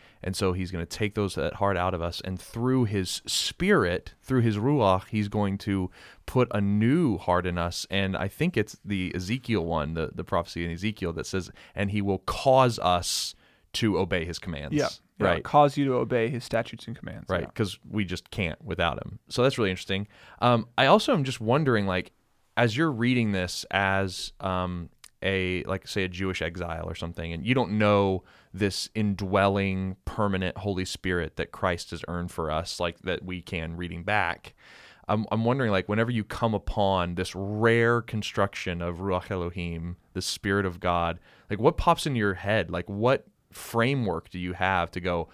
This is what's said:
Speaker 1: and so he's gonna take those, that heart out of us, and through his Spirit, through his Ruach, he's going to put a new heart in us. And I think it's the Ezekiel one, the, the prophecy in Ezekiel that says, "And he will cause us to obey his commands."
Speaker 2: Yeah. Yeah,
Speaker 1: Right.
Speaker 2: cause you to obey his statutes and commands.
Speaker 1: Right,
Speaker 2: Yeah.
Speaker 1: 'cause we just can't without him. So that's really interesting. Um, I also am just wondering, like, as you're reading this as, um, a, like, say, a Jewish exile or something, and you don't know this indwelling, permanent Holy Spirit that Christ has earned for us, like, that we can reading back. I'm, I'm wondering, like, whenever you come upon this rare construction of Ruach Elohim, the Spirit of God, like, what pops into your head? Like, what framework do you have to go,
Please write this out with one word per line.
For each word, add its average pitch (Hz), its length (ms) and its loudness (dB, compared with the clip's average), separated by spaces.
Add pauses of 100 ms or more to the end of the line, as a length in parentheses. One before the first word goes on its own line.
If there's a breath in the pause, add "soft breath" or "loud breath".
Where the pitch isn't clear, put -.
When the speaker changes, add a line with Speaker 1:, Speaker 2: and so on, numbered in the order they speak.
(220 soft breath)
Speaker 1:
and 92 140 -4
so 92 160 2
he's 90 180 -2
gonna 85 160 -4
take - 280 -4
those, 101 220 0
that 80 180 -2
heart 98 240 0
out 92 160 0
of 82 80 -2
us, 85 200 -4
and 92 180 -6
through 123 440 0
his 101 420 -2
Spirit, - 960 0
through 127 200 2
his 110 160 4
Ruach, 107 500 4
he's 107 200 -2
going 101 300 0
to 95 320 -2 (360 loud breath)
put 123 260 2
a 104 80 0
new 110 580 4
heart 90 280 2
in 87 120 -2
us. 85 320 -2
And 95 260 0
I 98 120 -2
think 170 300 -2
it's - 260 -2
the 92 300 0
Ezekiel 98 500 -2
one, 80 300 -2
the, 80 200 -2
the - 100 -6
prophecy 85 400 -2
in 85 60 -4
Ezekiel 87 440 -4
that 82 120 -6
says, 95 240 -4 (240 loud breath)
"And 101 160 -2
he 104 120 -2
will 98 180 0
cause 131 580 4
us - 560 0 (400 soft breath)
to 101 240 2
obey 90 280 0
his 85 120 -6
commands." 71 380 -8
Speaker 2:
Yeah. 143 120 2 (300)
Yeah, 147 100 2
Speaker 1:
Right. 85 160 2
Speaker 2:
cause 147 340 6
you 139 80 2
to 131 80 2
obey 120 340 2
his 113 160 -6
statutes - 420 -4
and 117 80 -10
commands. - 360 -12
Speaker 1:
Right, 90 120 0
Speaker 2:
Yeah. - 120 -8
Speaker 1:
'cause 101 240 -2 (100)
we 101 160 0
just 90 260 -8
can't 85 320 -4
without 85 360 0
him. - 200 -10 (120)
So 123 120 2
that's 131 140 4
really 104 140 2
interesting. 95 380 -4 (340 loud breath)
Um, 120 340 4
I 131 100 6
also 214 280 6
am 147 100 2
just 131 160 -4
wondering, 117 460 2
like, 92 260 -2 (420)
as 113 220 2
you're 160 160 0
reading 117 400 2
this 90 380 -2
as, 98 680 -2
um, 90 500 -4 (320)
a, 92 420 -2
like, - 240 -6
say, 98 160 -2
a 92 40 -2
Jewish 92 340 -4
exile 85 440 -6
or 85 80 -8
something, 85 380 -8
and 85 140 -6
you 123 80 4
don't 107 240 0
know 101 460 4 (280 soft breath)
this 95 420 -2
indwelling, 98 1080 2
permanent 95 540 -2
Holy 95 260 -2
Spirit 87 520 -4
that 78 140 -4
Christ 90 420 -4
has 80 160 -10
earned 87 220 -4
for 80 200 -4
us, 80 280 -4
like, 87 220 -2
that 90 240 -4
we 90 160 -8
can 82 360 -6
reading 85 260 -8
back. 95 520 -2 (540 loud breath)
I'm, 107 240 2
I'm 113 120 2
wondering, 123 260 2
like, 95 180 2
whenever 113 220 2
you 110 140 0
come - 300 -2
upon 95 600 0
this 90 200 -4
rare 117 680 4
construction 98 800 -2
of 85 160 -4
Ruach 92 320 -2
Elohim, 87 640 -4 (160)
the 95 100 -4
Spirit 98 440 0
of 90 140 -6
God, 87 400 0 (280 soft breath)
like, 104 100 -4
what 135 200 4
pops - 280 4
into 135 120 0
your 101 160 2
head? 101 360 0
Like, 87 180 -4
what 110 380 0 (260)
framework 117 800 -2
do 92 80 -10
you 90 140 -4
have 92 380 0
to 92 100 -6
go, 87 340 -2